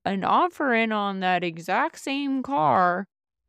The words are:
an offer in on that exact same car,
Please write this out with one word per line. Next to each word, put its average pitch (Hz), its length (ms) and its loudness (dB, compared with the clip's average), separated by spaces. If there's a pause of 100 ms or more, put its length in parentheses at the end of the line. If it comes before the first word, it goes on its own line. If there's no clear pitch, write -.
an 190 200 -2
offer 285 500 0
in 226 180 0
on 202 280 -4
that 185 220 0
exact 180 580 -2
same 269 420 -4
car, 202 640 2 (420)